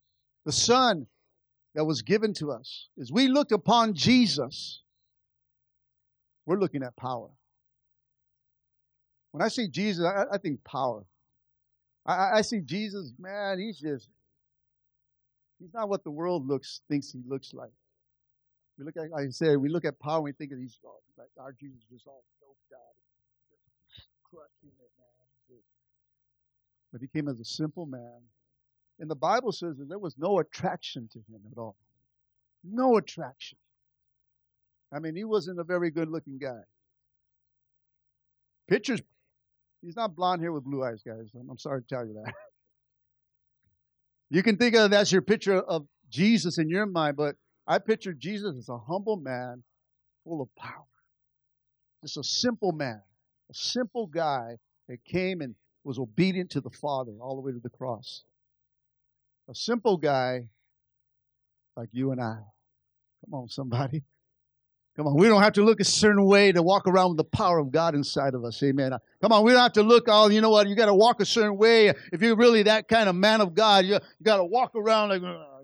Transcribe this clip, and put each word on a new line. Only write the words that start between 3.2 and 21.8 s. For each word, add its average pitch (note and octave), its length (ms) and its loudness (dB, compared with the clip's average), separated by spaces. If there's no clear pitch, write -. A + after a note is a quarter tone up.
look C4 240 2
upon A3 420 2
Jesus, E3 880 0
we're F3 100 -2
looking D#3+ 240 -4
at B2+ 140 -12
power. A#2+ 340 -10
When D#3 120 -4
I A3 60 2
see A3 180 -6
Jesus, F3 360 -4
I, G3 280 0
I G3+ 80 -4
think D3 240 -8
power. B2 420 -8
I, E3+ 100 -4
I, F#3+ 240 0
I A3 40 2
see G#3+ 200 -6
Jesus, F#3 580 -10
man, G3 400 -8
he's G#3 180 -10
just, C#3+ 320 -10
he's F3 140 -20
not A3 140 -6
what G3 160 -4
the E3 60 -10
world D#3+ 380 -4
looks, C3+ 420 -6
thinks C#3+ 220 -4
he B2+ 160 -16
looks C3+ 260 -12
like. B2 200 -20
We C#3 60 -16
look D#3+ 120 -16
at, D#3+ 140 -12
like C#3+ 160 -6
I - 20 -8
said, D3 280 2
we C#3 120 0
look E3 160 -4
at C#3+ 140 -6
power D3+ 160 -6
and D#3+ 80 -2
we C#3+ 80 -8
think C#3 200 -16
of C3+ 60 -16
these, B2+ 260 -18
oh, B2+ 200 -20
like B2+ 220 -20
our C3+ 140 -20
Jesus C3 320 -20